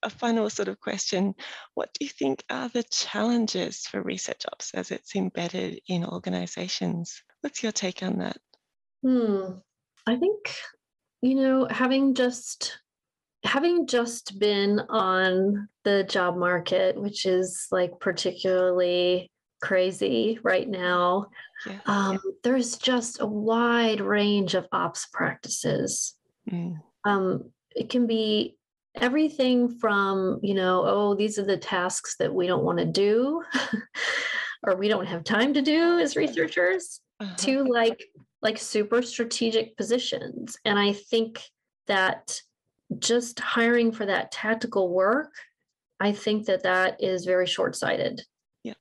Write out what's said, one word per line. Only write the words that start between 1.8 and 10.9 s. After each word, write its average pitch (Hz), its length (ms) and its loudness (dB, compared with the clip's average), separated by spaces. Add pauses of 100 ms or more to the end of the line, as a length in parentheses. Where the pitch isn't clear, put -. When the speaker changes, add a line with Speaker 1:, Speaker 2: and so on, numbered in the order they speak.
Speaker 1:
do 294 100 -6
you 277 60 -8
think - 400 -4
are 254 180 -6
the 233 160 -2
challenges 214 1000 -2
for - 140 -6
research - 420 -6 (100)
ops - 200 -14
as 180 200 -6
it's - 240 -8
embedded 185 720 -4
in 175 160 0
organizations? 180 1160 -6 (200)
What's - 240 -8
your 220 80 -2
take 185 320 -6
on 185 140 -2
that? - 200 -6 (640)
Speaker 2:
Hmm. 208 560 0 (480)
I 226 100 2
think, 392 380 -2 (680)